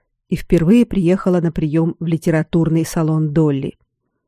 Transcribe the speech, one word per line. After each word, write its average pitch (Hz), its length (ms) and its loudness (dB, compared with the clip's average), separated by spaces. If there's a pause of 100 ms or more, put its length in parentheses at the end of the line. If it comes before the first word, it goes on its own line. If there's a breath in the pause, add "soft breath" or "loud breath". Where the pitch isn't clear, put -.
(280)
и 175 80 -4
впервые 185 500 2
приехала 185 540 0
на 165 100 0
прием 160 480 -2
в 165 80 -6
литературный 160 800 0
салон 156 460 -2
Долли. 143 440 0 (520)